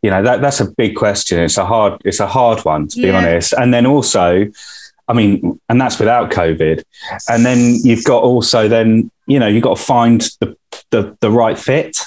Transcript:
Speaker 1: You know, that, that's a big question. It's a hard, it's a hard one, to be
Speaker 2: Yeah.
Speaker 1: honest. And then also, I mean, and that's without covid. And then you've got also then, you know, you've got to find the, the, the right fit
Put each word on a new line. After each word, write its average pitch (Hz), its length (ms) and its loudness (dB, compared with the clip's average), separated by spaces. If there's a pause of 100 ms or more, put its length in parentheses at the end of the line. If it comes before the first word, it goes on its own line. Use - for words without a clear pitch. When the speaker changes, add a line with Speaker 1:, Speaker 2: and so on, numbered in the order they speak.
Speaker 1:
You 107 80 0
know, 95 140 2
that, 123 180 2
that's 139 200 0
a - 100 -4
big 110 240 -2
question. 101 440 -2
It's 82 180 0
a 95 80 -2
hard, 107 400 0
it's 95 140 -4
a 101 80 -2
hard 117 360 0
one, 78 240 -2
to - 80 -10
be 90 120 -2
Speaker 2:
Yeah. 95 100 0
Speaker 1:
honest. 85 360 0
And 123 200 0
then 120 120 2
also, 104 640 0 (640)
I 120 40 0
mean, 104 460 0 (100)
and 120 120 2
that's 127 180 -4
without 113 320 0
covid. 82 520 -2 (440)
And 117 180 2
then 120 380 2
you've 117 220 2
got 127 180 2
also 117 440 2
then, 113 440 2 (160)
you 139 100 2
know, 117 100 2
you've 104 160 0
got 123 140 0
to - 60 -6
find 117 380 2 (180)
the, - 160 -6 (360)
the, 104 280 -2
the 110 120 0
right 113 260 0
fit - 500 -4